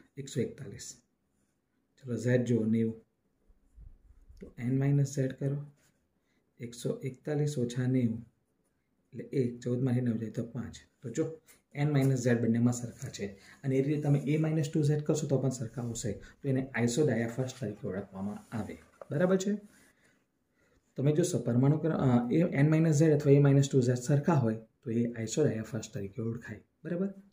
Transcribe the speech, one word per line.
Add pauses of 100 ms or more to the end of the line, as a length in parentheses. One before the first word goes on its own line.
(180)
એકસો
એકતાલીસ. (1080)
ચલો,
ઝેડ
જુઓ,
નેવું. (1400)
તો
એન
માઇનસ
ઝેડ
કરો. (1000)
એકસો
એકતાલીસ
ઓછા
નેવું. (880)
એટલે
એક.
ચૌદમાંથી
નવ
જાય
તો
પાંચ. (260)
તો
જો, (320)
એન
માઇનસ
ઝેડ
બંનેમાં
સરખા
છે. (360)
અને
એ
રીતે
તમે
એ
માઇનસ
ટુ
ઝેડ
કરશો
તો
પણ
સરખા
આવશે.
તો
એને
આઇસો
ડાયાફર્સ
તરીકે
ઓળખવામાં
આવે. (340)
બરાબર
છે? (1400)
તમે
જોશો
પરમાણુ
ક્ર-,
અ,
એ
એન
માઇનસ
ઝેડ
અથવા
એ
માઇનસ
ટુ
ઝેડ
સરખા
હોય (280)
તો
એ
આઇસો
ડાયાફર્સ
તરીકે
ઓળખાય. (200)
બરાબર? (200)